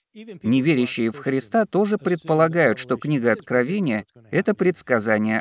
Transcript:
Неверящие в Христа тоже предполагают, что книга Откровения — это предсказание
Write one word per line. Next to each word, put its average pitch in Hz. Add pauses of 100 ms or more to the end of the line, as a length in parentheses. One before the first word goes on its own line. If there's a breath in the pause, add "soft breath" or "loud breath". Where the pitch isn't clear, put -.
(140)
Неверящие 131
в -
Христа 135
тоже 208
предполагают, 160
что 127
книга 123
Откровения — 123 (260)
это 196
предсказание 110